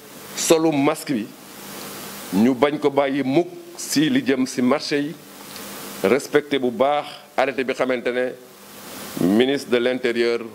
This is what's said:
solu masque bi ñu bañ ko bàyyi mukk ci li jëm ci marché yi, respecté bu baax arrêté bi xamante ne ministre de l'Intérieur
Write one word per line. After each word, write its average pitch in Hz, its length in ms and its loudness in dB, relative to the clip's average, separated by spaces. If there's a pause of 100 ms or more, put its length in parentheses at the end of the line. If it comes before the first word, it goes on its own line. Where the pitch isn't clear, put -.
(360)
solu 160 360 4
masque 147 420 0
bi 107 140 -4 (1040)
ñu 113 200 4
bañ 147 260 2
ko 143 120 2
bàyyi 139 320 2
mukk 147 240 2 (300)
ci 147 320 0
li 131 140 2
jëm 127 220 0
ci 127 160 -4
marché 143 400 0
yi, 156 140 -6 (880)
respecté 135 560 2
bu 127 100 0
baax 139 360 2 (320)
arrêté 131 260 0
bi 123 100 -2
xamante 127 380 -2
ne 123 220 -2 (880)
ministre 113 500 4
de 120 60 4
l'Intérieur 117 640 0 (160)